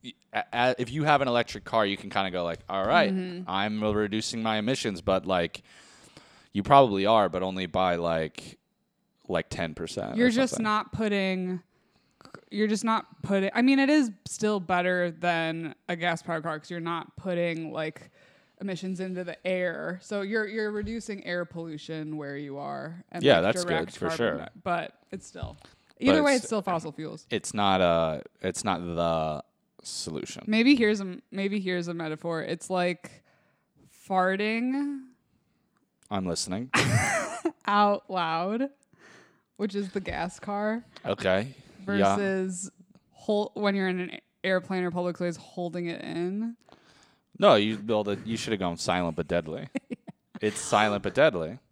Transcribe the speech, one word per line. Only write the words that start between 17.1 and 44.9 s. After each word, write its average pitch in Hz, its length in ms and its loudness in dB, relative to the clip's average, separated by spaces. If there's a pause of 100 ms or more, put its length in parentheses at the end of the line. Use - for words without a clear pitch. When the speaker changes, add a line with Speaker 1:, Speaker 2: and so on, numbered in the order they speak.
Speaker 2:
putting, 170 560 -4
like, 156 380 -8 (500)
emissions 185 400 -6
into 185 240 -6
the 175 120 -8 (100)
air. 180 540 -2
So 202 220 -6
you're, 214 240 -2
you're 214 240 -4
reducing 208 560 -6
air 175 180 -2
pollution 156 720 -8
where 143 200 -8
you 143 200 -10
are 143 540 -10
and, 175 140 -8
Speaker 1:
Yeah, 120 160 8
Speaker 2:
like, 95 140 4
Speaker 1:
that's 180 100 -2
good, 175 100 -4
Speaker 2:
direct 170 220 -4
Speaker 1:
for 90 120 -4
carbon 82 80 -2
Speaker 2:
sure. 95 220 0
Speaker 1:
di-, - 100 -10 (140)
Speaker 2:
but 170 300 -4 (180)
it's 190 160 -14
still, - 340 -12
Speaker 1:
but - 100 -20 (280)
Speaker 2:
either 285 240 4
way, 285 120 4
Speaker 1:
it's 240 100 0
Speaker 2:
it's - 20 -12
still 214 160 -2
fossil 165 300 -4
fuels. - 380 -12
Speaker 1:
it's - 220 -4
not 98 280 4
a, 82 420 4 (200)
it's - 220 -4
not 95 160 0
the 82 640 0 (400)
solution. - 640 -10
Speaker 2:
Maybe 233 300 6
here's 214 240 2
a, 185 160 -8 (160)
maybe 196 280 -2
here's 180 280 -2
a 175 60 -6
metaphor. 165 480 -4
It's - 280 -6
like 180 520 -2 (840)
farting 226 920 0 (1080)
Speaker 1:
I'm 95 160 -2
listening. 98 440 -4 (480)
Speaker 2:
<laughs> - 480 -6
out 202 420 4
loud, 185 600 -2 (880)
which 202 180 -4
is 202 160 -4
the 202 100 -4
gas 175 380 -6
car. 214 460 -4 (200)
Speaker 1:
Okay. 98 440 2 (400)
Yeah. 196 280 4
Speaker 2:
Versus 190 540 -2 (400)
hol-, 208 440 -2
when 202 200 0
you're 190 140 0
in 180 120 -2
an - 180 -8 (260)
airplane 185 400 0
or 180 60 0